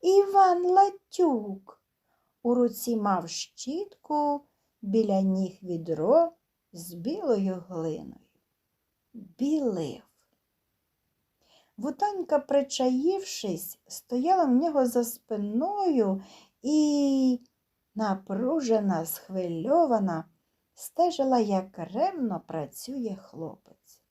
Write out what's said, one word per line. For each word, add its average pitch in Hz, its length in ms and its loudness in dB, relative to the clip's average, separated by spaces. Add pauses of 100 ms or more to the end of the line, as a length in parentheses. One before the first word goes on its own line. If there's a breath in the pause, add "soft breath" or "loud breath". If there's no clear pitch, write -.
Іван 381 640 4
Латюк 339 1160 2 (600)
у 240 120 2
руці 240 420 0
мав 190 320 0
щітку, 294 1120 -4 (420)
біля 202 380 2
ніг 190 420 -2
відро 175 680 2 (400)
з 175 220 -16
білою 196 760 -2
глиною. 160 520 -8 (920)
Білив. 226 920 -4 (1700 soft breath)
Вутанька, 330 600 -2
причаївшись, 277 1500 -2
стояла 320 580 0
в 254 100 2
нього 285 320 2
за 240 180 0
спиною 233 1200 -2 (380 loud breath)
і, 277 760 2 (540)
напружена, 214 1120 0
схвильована, 190 1160 0 (500)
стежила, 277 640 0
як 196 400 -2
ревно 226 680 -4
працює 196 760 -8
хлопець. - 880 -18